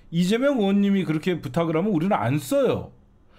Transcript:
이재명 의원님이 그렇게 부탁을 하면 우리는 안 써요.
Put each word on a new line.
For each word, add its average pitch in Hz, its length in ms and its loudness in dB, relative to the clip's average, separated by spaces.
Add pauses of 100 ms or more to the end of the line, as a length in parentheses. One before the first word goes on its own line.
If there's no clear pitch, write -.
(100)
이재명 226 480 0
의원님이 196 460 2
그렇게 156 360 -2
부탁을 160 360 -2
하면 196 160 0
우리는 180 240 0
안 123 220 0
써요. 180 540 0 (460)